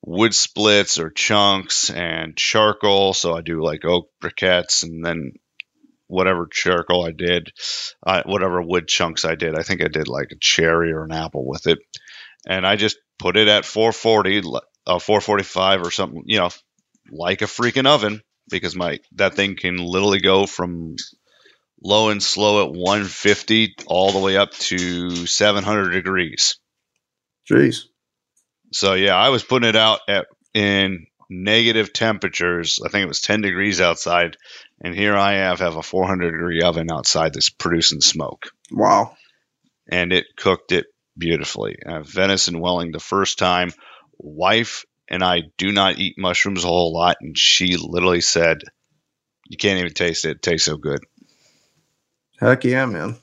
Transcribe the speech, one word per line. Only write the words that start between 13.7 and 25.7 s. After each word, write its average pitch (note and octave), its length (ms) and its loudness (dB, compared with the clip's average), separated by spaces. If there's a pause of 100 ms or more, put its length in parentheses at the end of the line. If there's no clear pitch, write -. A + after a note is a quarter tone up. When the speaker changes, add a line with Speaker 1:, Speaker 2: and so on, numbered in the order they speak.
Speaker 1:
forty, G#2 500 2
li-, C2 200 -6 (260)
uh, F2+ 120 2
four G#2 220 2
forty-five F#2+ 600 0
or E2+ 100 -4
something, E2 340 -6
you G#2+ 140 0
know, F2 100 2 (600)
like F2 300 -4
a G#2+ 40 -2
freaking A#2+ 400 -2
oven, G#2+ 360 2 (280)
because F2+ 260 -6
my, F2 240 -4 (160)
that F#2+ 200 0
thing G2 220 -2
can F2+ 200 -4
literally F#2+ 440 0
go F#2+ 240 4
from E2+ 500 -8 (880)
low G#2+ 260 4
and G2+ 140 -2
slow G#2 420 2
at C#2+ 80 -8
one F#2+ 300 0
fifty G#2 720 0 (120)
all F#2 260 2
the G2 60 2
way F#2+ 180 2
up G2+ 140 2
to F2 760 -4
seven G2+ 380 2
hundred G2+ 260 0